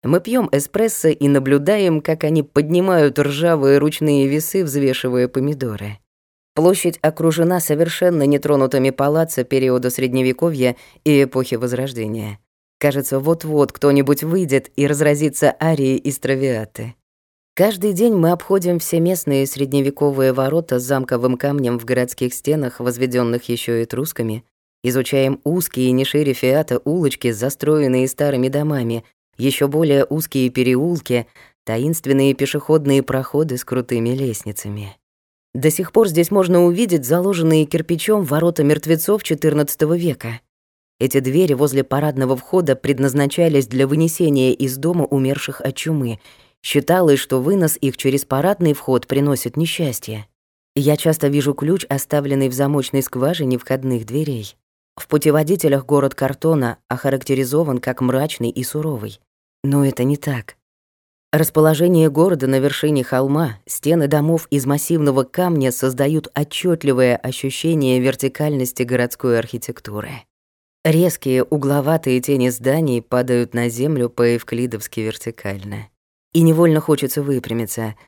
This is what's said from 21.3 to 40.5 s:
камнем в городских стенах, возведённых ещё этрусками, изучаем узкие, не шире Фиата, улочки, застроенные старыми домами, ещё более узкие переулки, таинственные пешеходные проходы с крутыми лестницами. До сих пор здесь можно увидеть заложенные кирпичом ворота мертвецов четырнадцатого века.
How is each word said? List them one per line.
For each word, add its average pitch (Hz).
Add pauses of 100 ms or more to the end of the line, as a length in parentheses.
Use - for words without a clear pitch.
камнем 131
в 117
городских 123
стенах, 143
возведённых 123
ещё 117
этрусками, 117 (400)
изучаем 135
узкие, 147
не 131
шире 143
Фиата, 131
улочки, 143
застроенные 131
старыми 131
домами, 131 (320)
ещё 139
более 143
узкие 135
переулки, 127 (360)
таинственные 135
пешеходные 139
проходы 131
с 123
крутыми 120
лестницами. 104 (580)
До 131
сих 175
пор 220
здесь 170
можно 185
увидеть 175
заложенные 165
кирпичом 170
ворота 160
мертвецов 160
четырнадцатого 151
века. 127 (600)